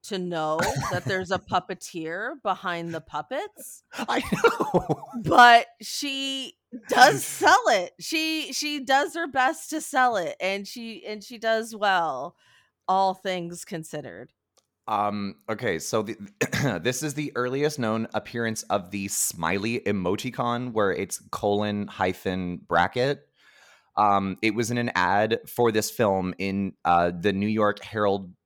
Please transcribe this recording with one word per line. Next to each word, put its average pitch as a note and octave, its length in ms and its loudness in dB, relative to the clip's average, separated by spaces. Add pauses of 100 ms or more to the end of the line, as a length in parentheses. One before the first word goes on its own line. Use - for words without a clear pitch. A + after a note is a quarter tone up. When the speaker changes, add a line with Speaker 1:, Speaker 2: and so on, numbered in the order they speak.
Speaker 1:
to G3 140 -6
know D#3+ 420 -2 (320)
that F3+ 140 -4
there's F#3 240 -2
a F#3+ 100 0
Speaker 2:
<laughs> - 120 -8
Speaker 1:
puppeteer F#3 880 -6
behind F3 500 -4
the D#3+ 100 -6
puppets. - 800 -10 (100)
Speaker 2:
I A#3+ 300 -4 (100)
know. - 720 0 (200)
Speaker 1:
But A#3 440 8 (120)
she C4+ 760 -8 (340)
does - 340 8
sell G4+ 440 4
it. F3+ 320 2
She, D#4+ 520 -4
she D4 320 -4
does C#4 300 2
her E4 140 -6
best C4 420 0
to D#4 100 -6
sell B3+ 360 2
it, E3+ 240 -2
and G3 280 -4
she, A3+ 380 -14
and G#3+ 180 -10
she A#3+ 140 -16
does A3+ 380 -2
well, E3+ 600 0 (520)
all F#3+ 260 2
things F3 500 -6
considered. C#3+ 680 -12 (560)
Speaker 2:
Um, G#2 480 -2 (120)
okay, G#2+ 300 -2
so A2 240 -2
the, G#2+ 160 -6 (640)
<clears throat> - 20 -6
this B2 220 -2
is D3 100 -4
the D3 220 -6
earliest C3+ 420 -2
known A2+ 380 -2
appearance A2+ 480 -4
of G2 260 -2
the G2 180 -4
smiley F#2+ 760 -2
emoticon, A#2+ 920 -2
where G#2 180 2
it's - 300 -4 (100)
colon G#2 540 0
hyphen F#2 720 -2 (100)
bracket. B2 600 0 (680)
Um, G2 460 2
it G#2+ 140 0
was A2+ 160 -2
in B2 80 -2
an A#2+ 160 -2
ad G2+ 520 2
for A#2+ 240 2
this G#2+ 200 0
film F#2+ 480 2
in, G2 340 -2 (120)
uh, F2 320 4
the F#2+ 160 2
New G2+ 140 0
York G#2+ 360 2
Herald G2+ 500 0 (120)